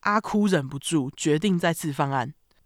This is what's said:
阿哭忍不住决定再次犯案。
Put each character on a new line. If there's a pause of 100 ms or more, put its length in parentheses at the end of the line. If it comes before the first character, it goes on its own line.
阿
哭
忍
不
住
决
定
再
次
犯
案。 (320)